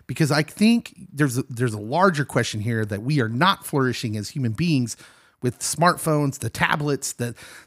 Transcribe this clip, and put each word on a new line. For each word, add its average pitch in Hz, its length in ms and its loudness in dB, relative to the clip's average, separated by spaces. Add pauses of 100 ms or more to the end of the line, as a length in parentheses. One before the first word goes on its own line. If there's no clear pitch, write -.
because 135 240 0
I 147 120 2
think 226 500 2 (180)
there's 139 260 0
a, 135 120 -2
there's 120 240 -2
a 104 60 -6
larger 147 440 2
question 113 380 -2
here 110 240 -2
that 101 160 -6
we 143 180 0
are 110 100 2
not 165 360 0
flourishing 127 500 0
as 101 140 -6
human 123 240 -2
beings 135 420 0 (460)
with 123 180 -2
smartphones, 151 800 0
the 110 100 -6
tablets, 147 640 -2
the, 120 200 -6 (340)